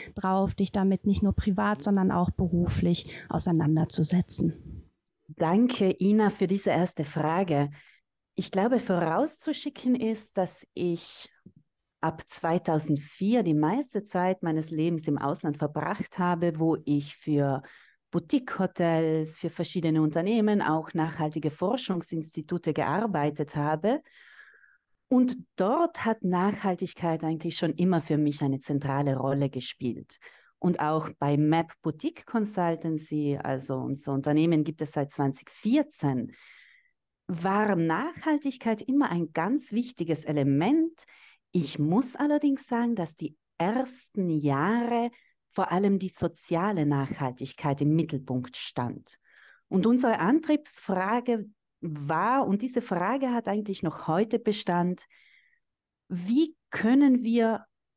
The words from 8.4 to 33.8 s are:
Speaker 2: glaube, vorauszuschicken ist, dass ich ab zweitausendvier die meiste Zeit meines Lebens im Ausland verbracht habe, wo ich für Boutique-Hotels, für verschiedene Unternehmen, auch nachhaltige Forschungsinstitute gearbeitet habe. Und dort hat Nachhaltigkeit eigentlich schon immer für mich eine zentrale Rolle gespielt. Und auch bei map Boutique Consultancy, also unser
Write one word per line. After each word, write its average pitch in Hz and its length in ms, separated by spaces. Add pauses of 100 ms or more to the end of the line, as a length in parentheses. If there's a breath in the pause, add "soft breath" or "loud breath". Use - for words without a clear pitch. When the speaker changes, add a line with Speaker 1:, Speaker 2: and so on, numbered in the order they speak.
Speaker 2:
glaube, 226 300
vorauszuschicken 247 1120
ist, 220 440
dass - 340
ich - 580 (680)
ab 160 260
zweitausendvier 165 1160
die 175 100
meiste 196 540
Zeit 185 360
meines 156 280
Lebens 160 380
im 143 100
Ausland 147 400
verbracht 156 600
habe, 175 400
wo 160 280
ich 147 300
für 139 440 (520 loud breath)
Boutique-Hotels, 165 1200
für 165 140
verschiedene 160 500
Unternehmen, 202 640
auch 160 320
nachhaltige 156 560
Forschungsinstitute 170 1200
gearbeitet 151 840
habe. 156 440 (1080 loud breath)
Und 247 280 (200)
dort 302 480
hat 220 180
Nachhaltigkeit 180 1040
eigentlich 160 340
schon 175 160
immer 180 260
für 151 160
mich 147 260
eine 135 180
zentrale 139 580
Rolle 139 320
gespielt. 123 680 (400 loud breath)
Und 180 220
auch 156 380
bei 143 180
map 156 360 (100)
Boutique 170 420
Consultancy, 165 1200
also 135 340
unser 131 360